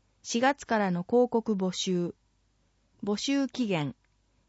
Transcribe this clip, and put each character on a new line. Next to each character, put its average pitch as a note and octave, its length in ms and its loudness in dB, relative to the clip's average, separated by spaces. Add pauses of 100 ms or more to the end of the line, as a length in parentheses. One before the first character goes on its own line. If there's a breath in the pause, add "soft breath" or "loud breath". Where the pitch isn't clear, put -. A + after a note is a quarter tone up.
(240)
四 A#3 180 -2
月 C#4 260 0
か A3+ 120 2
ら G3 120 2
の F3 120 -2
広 A#3+ 260 4
告 A3+ 260 0
募 F#3 160 -2
集。 F3+ 420 -2 (880)
募 G#3 140 -2
集 C#4 320 0
期 A#3+ 200 -4
限、 D#3 280 -2 (540)